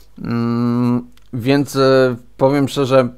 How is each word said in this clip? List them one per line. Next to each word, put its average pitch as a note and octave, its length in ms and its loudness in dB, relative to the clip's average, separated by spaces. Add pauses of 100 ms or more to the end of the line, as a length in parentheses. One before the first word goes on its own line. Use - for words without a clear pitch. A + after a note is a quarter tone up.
(180)
mm, A#2+ 880 -2 (260)
więc, C3+ 440 -2
e, C3 400 2 (200)
powiem C3+ 320 2
szczerze, C3 500 2